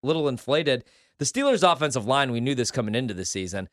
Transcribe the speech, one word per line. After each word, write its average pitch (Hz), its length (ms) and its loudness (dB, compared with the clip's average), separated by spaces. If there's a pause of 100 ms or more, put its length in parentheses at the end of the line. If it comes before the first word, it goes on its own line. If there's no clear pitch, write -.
little 151 260 0
inflated. 135 540 0 (360)
The 147 80 -4
Steelers' 247 440 4
offensive 135 360 -2
line, 135 260 2
we 117 80 0
knew 135 140 0
this 120 160 -2
coming 107 240 -2
into 120 200 -2
the 90 120 -6
season. 92 460 -6